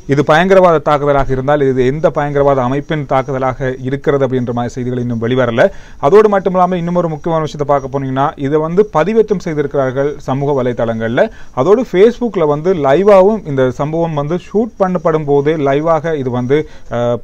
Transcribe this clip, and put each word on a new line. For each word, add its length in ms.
இது 180
பயங்கரவாத 540
தாக்குதலாக 540
இருந்தால் 360
இது 180
எந்த 240
பயங்கரவாத 520
அமைப்பின் 440
தாக்குதலாக 760
இருக்கிறது 440
அப்படின்ற 260
மாதிரி 200
செய்திகள் 260
இன்னும் 240
வெளிவரல. 480
அதோடு 400
மட்டுமில்லாம 360
இன்னும் 200
ஒரு 140
முக்கியமான 360
விஷயத்தை 220
பார்க்க 340
போனீங்கன்னா, 360
இதை 220
வந்து 340
பதிவேற்றம் 460
செய்திருக்கிறார்கள் 800
சமூக 460
வலைதளங்கள்ல. 680
அதோடு 380
Facebookல 540
வந்து 280
லைவாவும் 720
இந்த 240
சம்பவம் 440
வந்து 220
ஷூட் 420
பண்ணப்படும் 460
போதே 320
லைவாக 580
இது 160
வந்து, 380
அஹ், 340